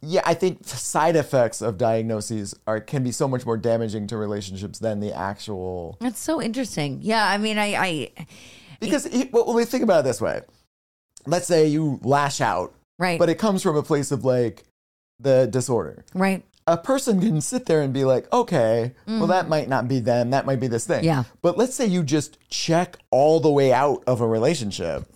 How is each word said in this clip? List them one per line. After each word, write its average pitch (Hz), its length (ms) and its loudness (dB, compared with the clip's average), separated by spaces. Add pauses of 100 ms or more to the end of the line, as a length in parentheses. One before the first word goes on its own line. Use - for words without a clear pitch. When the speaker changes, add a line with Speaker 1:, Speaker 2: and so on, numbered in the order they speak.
Speaker 1:
yeah, 160 240 -2
I 170 80 2
think 180 300 -2
the - 120 -12
side 160 400 0
effects 127 460 2
of 107 160 -4
diagnoses 113 800 -2 (100)
are, 110 160 -2
can 135 220 -4
be 123 80 -2
so 139 160 -2
much 123 180 -4
more 117 120 -2
damaging 110 500 -2
to 113 100 -6
relationships 101 640 -8
than 107 200 -4
the 104 160 -6
actual 92 880 -8
Speaker 2:
That's 233 180 -6
so 320 220 -4
interesting. 208 600 -6
Yeah, 214 240 0
I 190 120 0
mean, 214 200 -2
I, 208 180 0
I 160 340 -2 (720)
Speaker 1:
Because 277 240 -2
it, 262 260 -2
well, 226 220 2
well, 233 120 4
think 254 180 -2
about 226 180 4
it - 20 2
this 131 160 0
way. 78 220 -2 (840)
Let's 175 220 -2
say 160 200 4
you 151 360 0
lash 139 380 2
out, 92 320 -2 (240)
Speaker 2:
Right. 175 220 -2
Speaker 1:
but 170 100 4
it 165 80 2
comes 202 240 0
from 165 140 0
a 147 80 0
place 143 280 0
of, 120 140 -2
like, 123 380 0 (560)
the 131 280 4
disorder. 117 680 -2
Speaker 2:
Right. 190 300 0 (240)
Speaker 1:
A 170 100 4
person 254 440 0
can 156 200 2
sit 254 240 -4
there 156 160 4
and 135 120 -2
be 135 100 0
like, 131 300 2
"Okay, 123 600 2 (140)
well, 220 120 -2
Speaker 2:
Mm-hmm. - 100 0
Speaker 1:
that 180 180 2
might 151 220 -2
not 123 180 0
be 131 140 0
them. 120 300 2
That 135 140 0
might 135 140 0
be 127 80 -2
this 117 180 -2
thing." 143 200 0
Speaker 2:
Yeah. 147 180 2 (180)
Speaker 1:
But 170 160 2
let's 254 180 0
say 269 100 -2
you 180 180 2
just 147 340 -2 (120)
check 170 480 -2 (120)
all 151 300 6
the 156 100 4
way 139 220 4
out 131 340 2
of 127 140 0
a 117 80 0
relationship. 110 800 -2 (100)